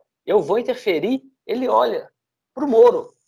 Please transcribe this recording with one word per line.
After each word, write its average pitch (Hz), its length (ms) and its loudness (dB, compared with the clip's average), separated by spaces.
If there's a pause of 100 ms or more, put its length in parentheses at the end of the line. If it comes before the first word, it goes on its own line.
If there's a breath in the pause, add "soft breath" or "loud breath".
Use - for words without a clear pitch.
(260)
"Eu 196 160 0
vou 165 160 -4
interferir", 240 680 -4 (220)
ele 247 240 -6
olha 214 400 0 (440)
pro 277 140 -6
Moro, 226 460 4 (140)